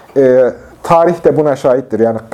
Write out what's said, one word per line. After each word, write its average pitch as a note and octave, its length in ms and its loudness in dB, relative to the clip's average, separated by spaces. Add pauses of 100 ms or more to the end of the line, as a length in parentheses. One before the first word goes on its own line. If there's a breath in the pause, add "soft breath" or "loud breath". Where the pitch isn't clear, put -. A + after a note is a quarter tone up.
(160 loud breath)
E, B2+ 360 2 (300)
tarih E3+ 420 0
de D#3+ 120 2
buna D3+ 200 0
şahittir. B2+ 440 -2
Yani A2+ 180 0 (160)